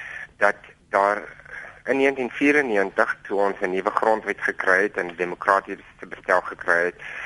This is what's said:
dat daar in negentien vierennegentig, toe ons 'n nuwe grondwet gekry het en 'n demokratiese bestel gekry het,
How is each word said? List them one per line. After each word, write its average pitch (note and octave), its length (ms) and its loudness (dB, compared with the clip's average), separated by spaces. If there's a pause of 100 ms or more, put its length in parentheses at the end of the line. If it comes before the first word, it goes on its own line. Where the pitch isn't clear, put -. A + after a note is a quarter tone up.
(380)
dat G#2 180 2 (340)
daar G2+ 340 2 (640)
in C3 120 0
negentien C3+ 320 0
vierennegentig, A2 880 2 (100)
toe G2+ 120 -2
ons G2 220 0
'n F#2 100 -2
nuwe F#2+ 180 -2
grondwet G#2+ 500 0
gekry F#2+ 440 0
het G#2 140 -4
en F2+ 100 -4
'n E2+ 100 -10
demokratiese F#2+ 920 -2
bestel F2+ 320 0
gekry F2 440 -2
het, F2+ 100 -4 (300)